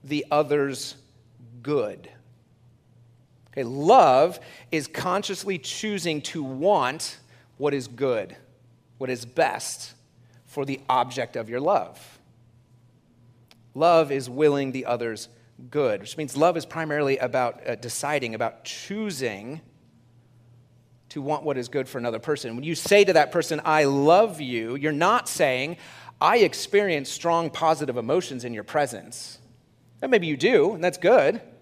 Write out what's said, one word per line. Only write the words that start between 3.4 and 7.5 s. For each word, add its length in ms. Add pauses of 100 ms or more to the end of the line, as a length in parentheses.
Okay, 120
love 720 (320)
is 160
consciously 720
choosing 640
to 220
want 760 (380)